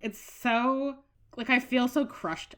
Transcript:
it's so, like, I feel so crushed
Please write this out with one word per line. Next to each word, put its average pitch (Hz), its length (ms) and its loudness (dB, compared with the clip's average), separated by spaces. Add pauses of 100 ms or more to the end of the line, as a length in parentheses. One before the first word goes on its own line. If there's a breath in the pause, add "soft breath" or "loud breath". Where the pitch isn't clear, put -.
it's 220 160 -6
so, 262 800 0 (400)
like, 240 120 -4
I 254 100 6
feel 254 300 2
so 294 160 2
crushed - 540 -8